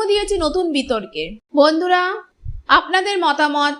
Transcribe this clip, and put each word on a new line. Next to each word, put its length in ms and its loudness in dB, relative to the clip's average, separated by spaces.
দিয়েছে 320 0
নতুন 340 -2
বিতর্কের। 560 -4
বন্ধুরা, 460 4
আপনাদের 500 2
মতামত 600 0